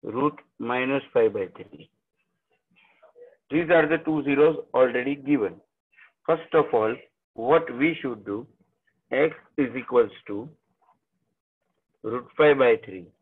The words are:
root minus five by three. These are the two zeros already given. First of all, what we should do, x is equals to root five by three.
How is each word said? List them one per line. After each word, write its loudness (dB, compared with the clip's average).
root -2
minus -4
five 2
by -4
three. -20
These 0
are 6
the 0
two -2
zeros 4
already 2
given. -2
First -4
of 4
all, 0
what 0
we 0
should -8
do, -8
x 0
is 0
equals 0
to -10
root -8
five 6
by 6
three. -16